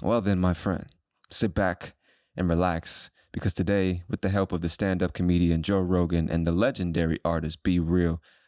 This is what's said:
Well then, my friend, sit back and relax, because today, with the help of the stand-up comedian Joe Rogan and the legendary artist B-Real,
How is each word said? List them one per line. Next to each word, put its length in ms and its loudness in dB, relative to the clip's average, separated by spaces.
Well 200 0
then, 160 2
my 160 2
friend, 320 -4
sit 220 -2
back 420 -2
and 140 0
relax, 600 0
because 200 -2
today, 560 0
with 140 -6
the 80 0
help 200 0
of 120 -4
the 80 -2
stand-up 420 -2
comedian 500 2
Joe 180 0
Rogan 500 2
and 160 0
the 60 2
legendary 680 0
artist 400 -4
B-Real, 560 2